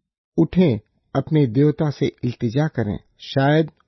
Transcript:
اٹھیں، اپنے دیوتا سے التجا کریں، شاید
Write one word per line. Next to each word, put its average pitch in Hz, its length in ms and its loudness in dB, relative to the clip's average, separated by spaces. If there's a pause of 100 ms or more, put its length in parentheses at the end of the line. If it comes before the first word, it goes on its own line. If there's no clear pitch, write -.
(360)
اٹھیں، 131 420 2 (360)
اپنے 147 320 0
دیوتا 143 440 0
سے 139 160 -4
التجا 123 600 -4
کریں، 101 280 -4 (220)
شاید 147 480 0 (220)